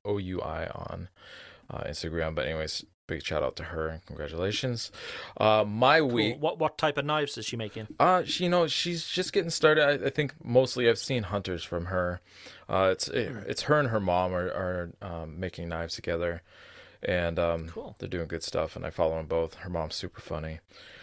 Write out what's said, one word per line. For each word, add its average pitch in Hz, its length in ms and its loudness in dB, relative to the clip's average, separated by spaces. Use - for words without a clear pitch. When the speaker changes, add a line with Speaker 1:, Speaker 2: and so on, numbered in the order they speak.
Speaker 1:
O 101 140 -2
U 92 240 -4
I 80 260 -4
on, - 400 -10
uh, - 160 -8
Instagram. 80 520 -4
But 67 100 0
anyways, 78 380 -4
big 76 160 -6
shout 76 180 -2
out 65 140 -2
to 76 80 -10
her 80 240 -4
and 80 180 -10
congratulations. 87 880 -4
Uh, 107 300 6
my 127 320 6
Speaker 2:
Cool. 147 120 4
Speaker 1:
week. 107 280 2
Speaker 2:
What, 160 220 -2
what 151 180 0
type 151 200 2
of 139 80 0
knives 151 320 -2
is 113 80 -8
she 127 100 -6
making? 110 320 -8
Speaker 1:
Uh, 180 240 6
she, - 220 -2
you 175 60 2
know, 175 180 4
she's 170 400 -4
just 180 240 -2
getting 165 180 2
started. 156 320 6
I, 143 240 4
I 131 40 0
think 143 240 -2
mostly 123 440 4
I've 117 100 6
seen 123 260 -2
hunters 92 400 -2
from 85 220 -4
her. 90 340 0
Uh, 95 240 4
it's, - 160 -2
it, - 240 0
Speaker 2:
Hmm. 113 60 -10
Speaker 1:
it's - 140 -4
her 151 180 4
and 135 80 2
her 113 120 2
mom 90 320 4
are, 90 140 0
are, 90 440 -2
um, 82 380 -8
making 85 300 -6
knives 85 260 -4
together, 85 460 -2
and, 87 360 0
um, 82 300 0
Speaker 2:
Cool. - 300 -10
Speaker 1:
they're 92 100 -8
doing 85 200 -4
good 82 140 -4
stuff. 80 340 -2
And 85 80 -8
I 78 60 -6
follow 80 260 2
them 82 100 -4
both. 82 280 0
Her - 160 -10
mom's 80 240 -4
super - 260 -8
funny. 80 400 -8